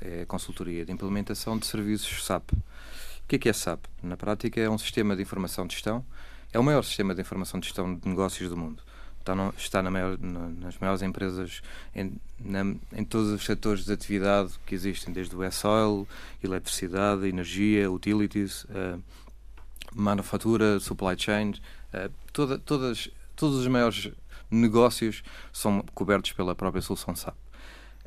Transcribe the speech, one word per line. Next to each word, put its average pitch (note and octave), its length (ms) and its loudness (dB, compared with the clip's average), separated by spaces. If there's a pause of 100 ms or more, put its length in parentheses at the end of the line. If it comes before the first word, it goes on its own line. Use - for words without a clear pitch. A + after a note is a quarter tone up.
é F2 200 -6
a F2 40 -6
consultoria E2+ 580 -4
de E2 60 -8
implementação G2+ 640 -2
de G#2+ 80 -2
serviços G#2 600 -2
sap. - 280 -2
O - 760 -4
que C#3+ 80 4
é - 20 2
que B2 100 4
é G#2+ 40 6
sap? - 320 -2 (180)
Na F2 140 -4
prática, G#2 440 -2
é A2 80 4
um A2 100 2
sistema G#2 360 2
de F#2 80 -2
informação F#2 420 -4
de F2 100 -6
gestão, A2+ 300 -2 (480)
é A#2 60 4
o A#2 40 8
maior C#3 220 6
sistema F#2+ 300 0
de F2 60 -2
informação F#2 400 -4
de - 60 -6
gestão F2+ 300 -2
de E2+ 120 -4
negócios F2+ 400 0
do F2 80 -4
mundo. D#2+ 260 -6 (360)
Está - 160 -2
no, F#2+ 240 0
está - 240 0
na F#2 80 0
maior, F#2 280 0
na, F2 300 -4
nas F2 300 -8
maiores F#2+ 240 2
empresas, F#2 580 -2 (340)
em, G2+ 200 -4 (240)
na, G2 240 -2 (300)
em G#2+ 120 -2
todos G#2+ 280 2
os G2+ 120 0
setores G#2 400 2
de G#2 80 0
atividade G2+ 600 2 (120)
que - 100 -4
existem, F2+ 380 -2
desde F2 240 -4
o F2+ 60 -2
S-Oil, G#2 680 4 (340)
eletricidade, F#2+ 840 0
energia, F#2+ 640 4
utilities, G2+ 800 0
eh, F#2 260 -4 (960)
manufatura, G#2 880 4
supply F#2 380 0
chain, G#2 360 0 (380)
eh, F#2+ 180 -4 (220)
toda, C3+ 260 0
todas, C3 500 -2 (260)
todos C#3+ 240 4
os B2+ 80 2
maiores B2 440 4 (400)
negócios A#2 720 6 (300)
são G2+ 320 2 (100)
cobertos G2 380 4
pela F2+ 220 0
própria F#2 260 0
solução F#2 340 -4
sap. - 220 -8 (720)